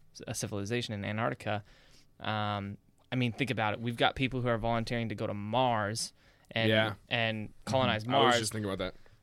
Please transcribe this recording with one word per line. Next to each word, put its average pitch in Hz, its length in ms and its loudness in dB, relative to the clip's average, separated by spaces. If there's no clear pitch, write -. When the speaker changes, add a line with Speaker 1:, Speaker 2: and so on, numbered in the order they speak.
Speaker 1:
s-, - 140 -16
a 110 60 -4
civilization 107 580 -2
in 101 140 -4
Antarctica. 107 580 -2
Um, 104 560 -2
I 131 60 -2
mean, 123 160 2
think 131 180 -2
about 107 220 2
it. 117 80 -4
We've 120 160 -4
got 135 180 4
people 127 280 -2
who 123 60 0
are 117 100 2
volunteering 117 500 0
to 107 60 -4
go 104 120 -4
to 104 80 -4
Mars 110 800 0
and, 113 160 2
Speaker 2:
Yeah. 110 240 4
Speaker 1:
and 110 400 0
colonize 117 400 2
Speaker 2:
Mm-hmm. 127 100 -2
I 139 40 6
was 135 80 8
Speaker 1:
Mars, 120 120 6
Speaker 2:
just 110 140 -2
thinking 104 180 -2
about 95 140 -4
that. 92 100 -6